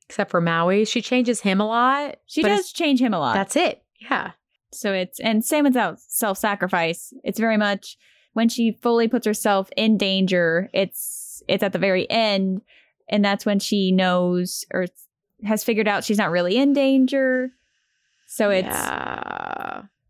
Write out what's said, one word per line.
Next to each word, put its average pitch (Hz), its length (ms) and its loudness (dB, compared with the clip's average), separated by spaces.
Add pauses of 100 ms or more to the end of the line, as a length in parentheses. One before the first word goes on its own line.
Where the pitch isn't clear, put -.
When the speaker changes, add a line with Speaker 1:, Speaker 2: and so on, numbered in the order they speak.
(100)
Speaker 1:
Except - 200 -4
for 170 120 2
Maui. 170 420 2
She 233 160 -2
changes 247 400 0
him 196 200 2
a 214 60 0
lot, 254 500 0 (100)
Speaker 2:
She - 160 -2
Speaker 1:
but 415 60 2
Speaker 2:
does 403 120 2
Speaker 1:
it's - 120 -6
Speaker 2:
change 285 280 2
him 233 140 2
a 175 40 0
lot. 127 160 0
Speaker 1:
That's 196 220 0
it. 320 260 0 (160)
Yeah. 196 340 -6 (400)
Speaker 2:
So 202 200 -4
it's, 185 280 -4
and 220 240 0
same 302 200 2
with 269 100 4
self, 202 260 -2 (440)
self-sacrifice. 190 680 -2 (120)
It's - 140 -6
very 220 180 0
much 202 400 -2 (360)
when 233 160 2
she 226 240 0 (100)
fully 233 260 2
puts 240 180 -2
herself 202 500 0
in 220 220 4
danger, 185 720 0
it's, - 760 -6
it's 196 140 0
at 196 100 0
the 185 60 -2
very 185 320 0
end. 196 520 0 (460)
And 208 160 2
that's 202 200 0
when 202 140 2
she 196 340 0
knows 180 800 0
or 185 140 -2 (580)
has 214 200 -2
figured 214 240 0
out 202 160 -2
she's 208 140 0
not 185 120 0
really 175 260 0
in 277 160 4
danger. 262 800 2 (760)
So - 240 -2
it's 190 180 0
Speaker 1:
Yeah. - 1120 -6 (280)